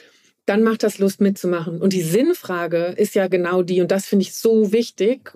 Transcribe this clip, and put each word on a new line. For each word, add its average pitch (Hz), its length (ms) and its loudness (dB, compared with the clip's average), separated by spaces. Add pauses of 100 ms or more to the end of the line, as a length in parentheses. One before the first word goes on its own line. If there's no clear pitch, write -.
(460)
dann 202 160 2
macht 226 200 0
das 208 160 -2
Lust 196 240 0
mitzumachen. 175 580 -2
Und 196 140 2
die 180 80 0
Sinnfrage 175 960 -2
ist 202 160 0
ja 190 140 0
genau 180 340 0
die, 180 180 0
und 175 100 2
das 190 140 0
finde 196 200 0
ich - 100 -10
so 220 380 2
wichtig, 233 640 -2